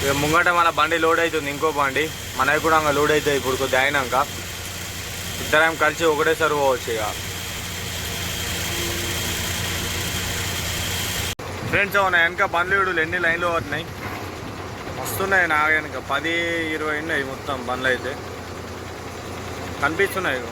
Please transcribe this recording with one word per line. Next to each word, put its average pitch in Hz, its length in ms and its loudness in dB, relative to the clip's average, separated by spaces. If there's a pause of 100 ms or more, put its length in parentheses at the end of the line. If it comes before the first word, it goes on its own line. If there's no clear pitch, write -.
ఇక 139 180 4
ముంగట 165 340 6
మన 170 120 6 (100)
బండి 156 240 4
లోడ్ 165 200 6
అవుతుంది, 156 300 0
ఇంకో 143 240 0
బండి 139 260 2 (360)
మనవి 143 260 4
కూడా 160 160 6
ఇంకా 151 160 2
లోడ్ 151 180 4
అవుతాయి 143 260 4
ఇప్పుడు 127 200 0
కొద్దిగా 127 220 4
అయినాక. 135 340 2 (1300)
ఇద్దరం 160 400 4
కలిసి 151 280 2
ఒకటేసారి 151 520 2
పోవచ్చు 127 320 2
ఇక. 107 100 -2 (4000)
ఫ్రెండ్స్, 196 360 2
మన 180 180 4
వెనక 180 320 0
బండ్లు 180 240 2
చూడు 180 240 2
ఎన్ని 175 220 -2
లైన్లో 170 280 2
పోతున్నాయి, 156 320 -2 (1120)
మస్తున్నాయి. 185 540 2
నా 151 80 4 (100)
వెనక 139 400 0
పది 160 240 0 (400)
ఇరవై 151 280 -2
ఉన్నాయి 151 280 0
మొత్తం 127 380 -6
బండ్లు 127 240 0
అయితే 123 200 -4 (1700)
కనిపిస్తున్నాయి. 165 580 0 (100)